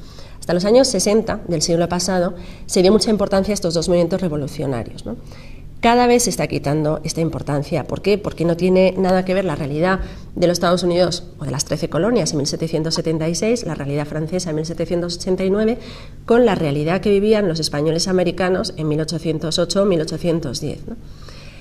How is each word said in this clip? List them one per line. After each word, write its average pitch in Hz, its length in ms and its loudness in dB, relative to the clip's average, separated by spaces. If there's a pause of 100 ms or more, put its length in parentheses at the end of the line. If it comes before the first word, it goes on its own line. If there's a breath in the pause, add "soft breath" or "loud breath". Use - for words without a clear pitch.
(400 loud breath)
Hasta - 140 -2
los 175 120 2
años 247 220 8
sesenta 208 600 2
del 165 140 0
siglo 170 260 2
pasado 180 460 0 (320 loud breath)
se - 160 2
dio 185 100 8
mucha 214 200 4
importancia 196 400 2
a - 20 0
estos 175 220 -2
dos 160 120 0
movimientos 175 320 2
revolucionarios, 143 840 -4
¿no? 214 100 -8 (640 loud breath)
Cada 240 280 6
vez 240 160 6
se - 60 0
está 160 180 0
quitando 151 560 0
esta 160 160 -4
importancia. 151 640 -2
¿Por - 180 -6
qué? 196 160 2
Porque - 280 -4
no 170 100 2
tiene 185 420 4
nada 185 280 2
que 185 80 0
ver 190 100 2
la 160 140 -2
realidad 160 420 0 (340 loud breath)
de 175 140 2
los 175 80 4
Estados 175 260 2
Unidos 175 440 2 (140)
o - 40 -10
de 139 80 -6
las 135 140 -2
trece 160 240 -2
colonias 190 420 0
en 165 60 -2
mil 147 100 0
setecientos 160 480 -2
setenta 160 320 -2
y 170 80 -2
seis, 226 300 0
la 156 100 -6
realidad 143 320 -4
francesa 160 440 -4
en 151 40 -2
mil 156 100 -2
setecientos 175 520 -4
ochenta 185 260 -2
y 190 60 2
nueve, 220 280 2 (480 loud breath)
con 240 200 6
la 202 100 4
realidad 160 460 0
que 214 80 0
vivían 208 400 4
los 160 100 -2
españoles 156 480 0
americanos 180 720 0
en 156 100 -4
mil 151 140 0
ochocientos 156 580 -2
ocho 175 220 0
o 202 40 2
mil 185 140 4
ochocientos 165 600 -2
diez, - 260 -8
¿no? - 80 -10 (640 loud breath)